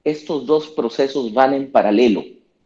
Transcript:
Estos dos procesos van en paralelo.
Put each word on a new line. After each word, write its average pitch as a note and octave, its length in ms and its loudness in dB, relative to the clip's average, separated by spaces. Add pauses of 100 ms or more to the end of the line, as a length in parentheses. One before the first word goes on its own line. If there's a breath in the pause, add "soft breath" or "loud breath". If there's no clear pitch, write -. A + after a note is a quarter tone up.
Estos D3+ 440 -6
dos D#3 200 0
procesos C3+ 640 -4
van C3+ 200 4
en C3+ 180 -6
paralelo. G#2 520 2 (420)